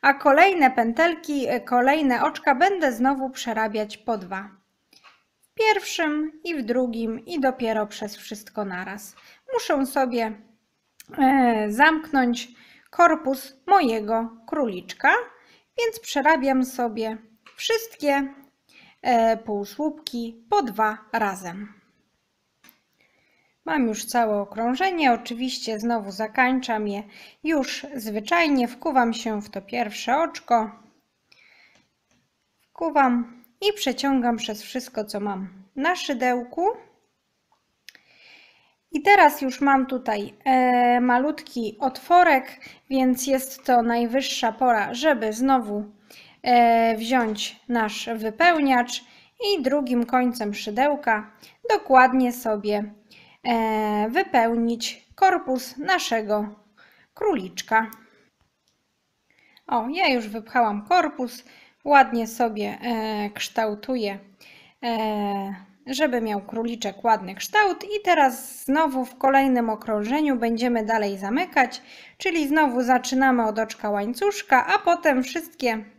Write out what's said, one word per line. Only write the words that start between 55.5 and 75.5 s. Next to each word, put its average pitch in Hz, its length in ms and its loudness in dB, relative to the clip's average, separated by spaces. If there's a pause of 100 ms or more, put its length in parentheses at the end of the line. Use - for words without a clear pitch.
naszego 220 800 -2 (580)
króliczka. 220 800 -2 (1800)
O, 240 220 -2
ja 339 180 0
już 240 200 0
wypchałam 214 600 -2
korpus, 302 560 0 (400)
ładnie 247 440 4
sobie, 214 540 -4
e, 220 480 -4
kształtuję, 208 920 -4 (640)
e, 208 720 -2 (320)
żeby 254 340 0
miał 208 200 -4
króliczek 226 640 -6
ładny 196 320 0
kształt. 403 480 0
I 415 200 -6
teraz 294 600 2
znowu 269 400 0
w - 120 -20
kolejnym 269 520 2
okrążeniu 233 640 -2
będziemy 233 500 0
dalej 208 320 0
zamykać, 247 640 -2 (360)
czyli 330 300 -2
znowu 269 360 2
zaczynamy 254 600 2
od 214 140 -2
oczka 220 300 -6
łańcuszka, 240 760 0
a 415 140 2
potem 330 440 2
wszystkie 240 640 -6 (120)